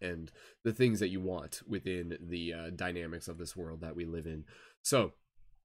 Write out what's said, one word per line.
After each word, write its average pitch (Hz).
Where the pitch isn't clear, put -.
and 85
the 113
things 113
that 98
you 95
want 90
within 90
the, 85
uh, 82
dynamics 85
of 85
this 85
world 80
that 80
we 87
live 82
in. 78
So 117